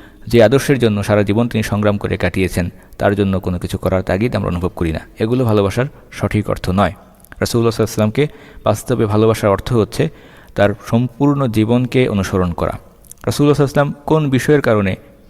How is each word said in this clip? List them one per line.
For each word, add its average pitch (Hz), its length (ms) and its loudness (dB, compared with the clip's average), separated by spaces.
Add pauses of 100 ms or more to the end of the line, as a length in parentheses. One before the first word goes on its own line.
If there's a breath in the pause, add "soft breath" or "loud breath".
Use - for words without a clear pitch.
(260 loud breath)
যে 117 160 4
আদর্শের 131 360 4
জন্য 107 240 0
সারা 104 200 2
জীবন 104 260 0
তিনি 110 140 -4
সংগ্রাম 104 340 0
করে 98 200 -4
কাটিয়েছেন, 92 540 -2 (280 loud breath)
তার 104 160 2
জন্য 95 260 0
কোনো 90 180 -6
কিছু - 200 -6
করার 92 240 -2
তাগিদ 104 340 -2
আমরা 98 120 -2
অনুভব 87 280 -4
করি 80 160 -4
না। 78 80 -6 (180)
এগুলো 123 260 0
ভালোবাসার 107 420 0 (260 loud breath)
সঠিক - 380 -2
অর্থ - 200 -4
নয়। 92 220 0 (480)
রাসূলুল্লাহ - 0 -
সাল্লাল্লাহু 117 200 0
আলাইহি 117 220 0
ওয়াসাল্লামকে 110 440 0 (380 loud breath)
বাস্তবে 113 420 0
ভালোবাসার 107 440 2
অর্থ 98 220 0
হচ্ছে 120 360 0 (460 loud breath)
তার 101 160 2 (160)
সম্পূর্ণ 135 640 0
জীবনকে 120 600 2
অনুসরণ 92 440 0
করা। - 180 -4
রাসূলুল্লাহ - 560 -14
সাল্লাল্লাহু 147 260 2
আলাইহি 147 100 2
ওয়াসাল্লাম 143 320 0 (120)
কোন 151 240 0
বিষয়ের 139 300 2
কারণে, 104 360 0 (340)